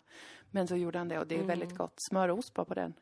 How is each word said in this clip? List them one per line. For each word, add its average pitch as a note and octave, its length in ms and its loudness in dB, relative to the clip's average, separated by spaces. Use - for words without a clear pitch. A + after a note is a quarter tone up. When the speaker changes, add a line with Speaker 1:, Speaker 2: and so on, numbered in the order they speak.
Speaker 1:
Men F#3 180 2
så F3+ 80 0
gjorde F3 220 0
han F3 100 -2
det D#3+ 100 -2
och D#3+ 80 0
det D#3+ 80 -2
är - 20 2
Speaker 2:
Mm. F#3+ 120 0
Speaker 1:
väldigt F3 300 -2
gott. F3 180 -2
Smör F#3+ 320 2
och F3+ 100 4
ost - 160 -6
bara F3 100 2
på F#3 100 -4
den. F3 280 -2